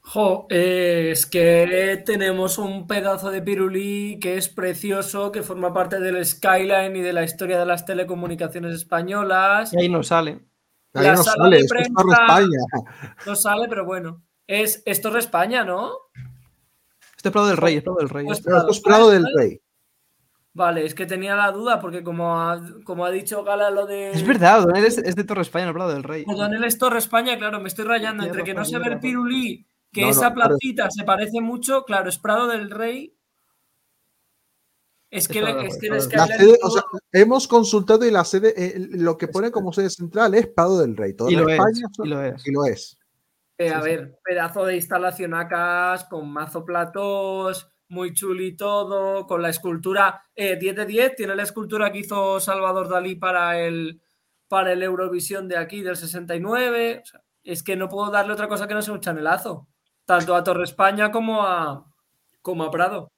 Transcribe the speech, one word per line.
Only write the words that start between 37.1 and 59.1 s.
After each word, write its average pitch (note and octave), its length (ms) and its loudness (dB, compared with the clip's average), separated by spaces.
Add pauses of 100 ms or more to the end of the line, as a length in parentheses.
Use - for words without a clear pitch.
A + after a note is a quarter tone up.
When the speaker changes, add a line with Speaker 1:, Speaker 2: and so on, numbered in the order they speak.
Speaker 3:
hemos B3+ 260 6
consultado A3 580 4
y A#3 60 6
la F#3 120 4
sede, G#3 320 2
eh, F#3 360 -4
lo E3+ 260 0
que E3+ 80 -4
Speaker 2:
Es D#3+ 60 -10
Speaker 3:
pone G3 160 -2
Speaker 2:
que A#3 60 -4
Speaker 3:
como F#3 200 -4
sede G3 160 0
central G3 460 0
es A3+ 120 6
Prado F3+ 320 2
del A#2+ 160 2
Rey. C#3+ 200 -4
Torre F3+ 160 0
Speaker 2:
Y E3+ 40 4
lo D#3+ 140 4
es, D#3+ 100 4
Speaker 3:
España, A3 280 2 (160)
Speaker 2:
y D#3 40 -4
lo C#3+ 160 -4
es. C3 240 -8
Speaker 3:
y C#3 40 -4
lo C#3 140 0
es. - 320 -6 (600)
Speaker 1:
Eh, E3+ 120 -2
Speaker 2:
Sí, D#3 40 -2
Speaker 1:
a D#3+ 80 -4
Speaker 2:
sí. D3+ 40 -6
Speaker 1:
ver, D3+ 380 -6
pedazo F3+ 420 -4
de F#3 100 -2
instalación F3+ 600 -4
acá, F3 760 -2
con D3+ 220 -12
mazo D#3+ 340 -10
platós, F#3+ 1040 -6 (200)
muy F3+ 220 -8
chuli F#3 460 -6
todo, G3 680 -4
con E3+ 160 -4
la E3+ 60 -2
escultura, F#3 760 -2 (100)
eh, G3 260 -4
diez F#3+ 160 -4
de G#3 120 -6
diez, A#3 280 0
tiene G3 200 -6
la G3+ 80 -4
escultura G#3+ 480 -4
que G3 80 -10
hizo G3 400 -2
Salvador F#3+ 500 -2
Dalí F#3 240 -2
para F3 460 -2
el, E3 420 -6 (460)
para F#3+ 240 0
el F3+ 100 0
Eurovisión F#3 680 -4
de F3+ 100 -4
aquí, F3+ 260 -8
del F3+ 120 -6
sesenta F3 400 -10
y E3+ 40 -4
nueve. A#3 640 -2
O - 20 -20
sea, - 160 -20 (220)
es E3+ 180 -10
que F#3+ 140 -4
no F#3 140 -6
puedo G3+ 200 -6
darle G#3 240 0
otra G#3 140 -6
cosa G3+ 200 -6
que G#3+ 60 -6
no G#3+ 80 -2
sea G#3 140 -8
un - 60 -12
chanelazo, E3 640 -4 (380)